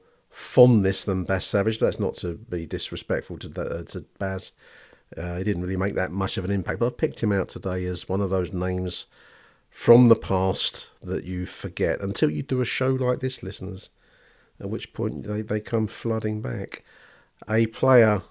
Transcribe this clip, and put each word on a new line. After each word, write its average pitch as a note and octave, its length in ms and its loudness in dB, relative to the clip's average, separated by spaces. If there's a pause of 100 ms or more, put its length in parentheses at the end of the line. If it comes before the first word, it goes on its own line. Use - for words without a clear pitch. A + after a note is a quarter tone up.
(300)
fondness A2+ 760 6
than F#2+ 220 0
Bass F#2+ 200 -2
Savage, G#2+ 340 0
but A#2 80 2
that's F#2 120 -2
not - 160 -2
to F2 200 -6
be E2+ 300 -8
disrespectful F2 720 -6
to, E2+ 220 -8
uh, E2 220 -6
to E2 220 -12 (120)
Baz. F#2+ 360 -6 (640)
Uh, F2 220 -6
he F#2+ 60 -4
didn't F#2 200 -2
really F#2 120 -4
make F#2 200 -2
that F2 180 -2
much F#2+ 240 -2
of F2+ 80 -4
an G2 60 -2
impact, F#2 280 -2
but A#2 80 0
I've B2 100 -6
picked C#3+ 240 -4
him G#2 120 2
out F#2+ 160 0
today F#2 340 -4
as F2+ 240 -4
one F#2+ 140 0
of F#2+ 80 0
those F#2 240 -2
names F#2 540 -2 (600)
from B2 380 8
the A2+ 80 8
past - 720 0 (160)
that F2+ 220 -4
you F2+ 200 -4
forget F2 540 -2
until G#2 300 0
you D3+ 120 -4
do B2+ 200 -2
a B2 40 0
show C3 260 -2
like B2+ 280 0
this, - 240 -6
listeners, F#2+ 460 -10 (680)
at G2 100 -8
which G#2 240 -8
point A2 340 -4
they, G#2 140 -4
they G#2+ 180 -2
come A2 280 0
flooding G#2+ 540 -4
back. A#2 440 -8 (640)
A A2 180 4
player, A2+ 640 4